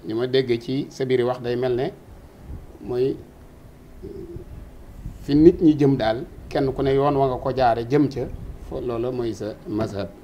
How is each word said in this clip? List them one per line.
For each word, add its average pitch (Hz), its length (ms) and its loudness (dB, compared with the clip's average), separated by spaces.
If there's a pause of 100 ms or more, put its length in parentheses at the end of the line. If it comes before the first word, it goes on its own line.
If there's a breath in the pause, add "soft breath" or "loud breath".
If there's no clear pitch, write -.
Ni 107 80 -4
ma 120 140 0
déggee 123 320 2
ci 131 300 -4
sa - 160 -4
biir 127 200 2
wax 123 160 -2
day 120 140 -2
mel 123 200 0
ne 135 160 -2 (880)
mooy 123 340 -2 (2000)
fi 143 120 0
nit 170 260 10
ñi 156 160 6
jëm 139 200 6
daal, 110 280 0 (240)
kenn 139 240 0
ku 135 80 -4
ne 135 120 2
yoon 139 220 4
wa 135 120 4
nga 127 100 -2
ko 131 180 -4
jaare 117 320 2
jëm 143 220 4
ca, 131 180 -6 (420)
fo-, 139 120 -6
loola 120 300 -2
mooy 117 220 -4
sa 104 200 -8 (140)
mazhab. 101 420 -4 (140)